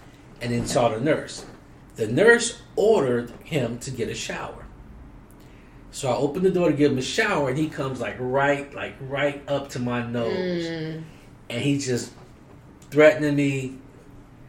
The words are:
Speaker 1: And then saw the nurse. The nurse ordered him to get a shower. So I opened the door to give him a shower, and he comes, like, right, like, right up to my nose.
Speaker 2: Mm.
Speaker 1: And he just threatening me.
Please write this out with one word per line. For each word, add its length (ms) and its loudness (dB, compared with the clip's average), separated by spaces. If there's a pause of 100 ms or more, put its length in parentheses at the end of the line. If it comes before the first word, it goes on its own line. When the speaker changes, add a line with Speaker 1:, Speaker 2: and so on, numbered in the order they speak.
(420)
Speaker 1:
And 120 -2
then 140 0
saw 220 4
the 100 -2
nurse. 460 -2 (500)
The 120 -2
nurse 540 4 (140)
ordered 560 2 (120)
him 360 -2
to 120 -10
get 180 -6
a 60 -6
shower. 500 -10 (1200)
So 220 -4
I 40 0
opened 300 0
the 60 4
door 180 4
to 60 2
give 160 4
him 80 0
a 20 -2
shower, 480 0
and 80 -2
he 120 0
comes, 300 -6
like, 200 -6
right, 560 0
like, 260 -10
right 460 -2
up 220 -2
to 100 -8
my 260 -2
nose. 600 -2
Speaker 2:
Mm. 380 -6 (460)
Speaker 1:
And 140 -6
he 160 2
just 320 -4 (800)
threatening 440 6
me. 420 -2 (720)